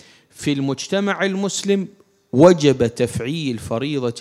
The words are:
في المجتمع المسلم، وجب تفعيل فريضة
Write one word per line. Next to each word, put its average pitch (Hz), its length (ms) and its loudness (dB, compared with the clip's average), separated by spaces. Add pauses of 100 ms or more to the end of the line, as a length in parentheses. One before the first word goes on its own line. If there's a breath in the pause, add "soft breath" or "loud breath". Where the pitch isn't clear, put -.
(300 loud breath)
في - 240 -4
المجتمع 170 720 -2
المسلم، 196 640 -2 (460)
وجب 143 540 6
تفعيل 123 680 -4
فريضة 123 640 -6